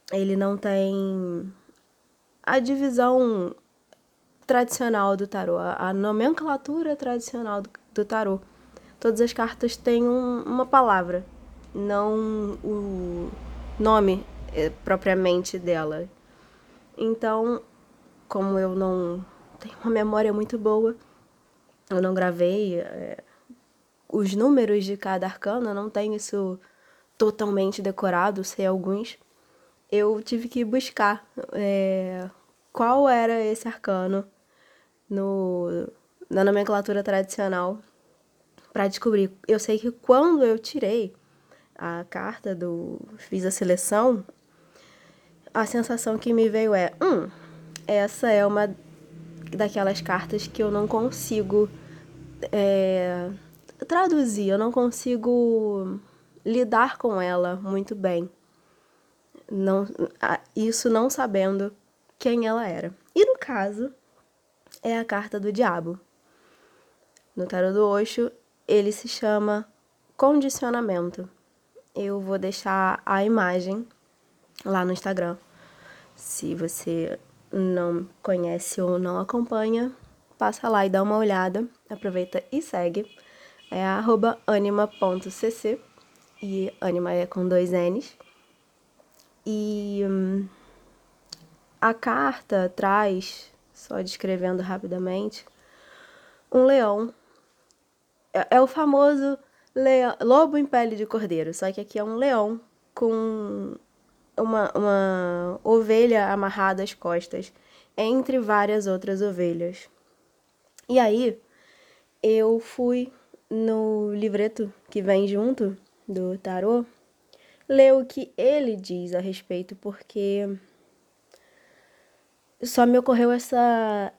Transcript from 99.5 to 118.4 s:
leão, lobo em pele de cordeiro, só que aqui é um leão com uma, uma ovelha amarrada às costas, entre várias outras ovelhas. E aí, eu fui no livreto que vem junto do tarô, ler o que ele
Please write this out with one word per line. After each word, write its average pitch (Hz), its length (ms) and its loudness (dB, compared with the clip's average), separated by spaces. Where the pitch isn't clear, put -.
leão, 262 480 4
lobo 285 360 6
em 285 80 2
pele 233 320 0
de 214 80 -4
cordeiro, 170 480 -4
só 190 180 -4
que 190 80 -8
aqui 208 180 -8
é 208 60 -2
um 226 140 -6
leão 226 420 2
com 220 840 -4
uma, 220 400 0
uma 185 880 0
ovelha 220 640 4
amarrada 196 560 0
às 202 100 -8
costas, 175 600 -6
entre 254 440 0
várias 208 460 2
outras 190 360 -2
ovelhas. 175 680 -2
E 254 100 6
aí, 233 420 2
eu 220 380 4
fui 247 540 -2
no 220 640 0
livreto 208 600 -2
que 208 120 -4
vem 196 240 4
junto 202 520 0
do 185 320 -4
tarô, 196 460 0
ler 269 240 10
o 262 120 6
que - 320 -10
ele 247 400 4